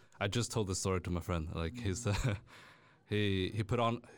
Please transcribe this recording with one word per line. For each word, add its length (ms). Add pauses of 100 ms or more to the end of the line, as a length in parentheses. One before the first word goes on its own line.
(180)
I 100
just 220
told 160
the 80
story 280
to 80
my 100
friend. 340
Like, 240
his, 300 (500)
<laughs> 500
he, 460
he 80
put 160
on, 220 (180)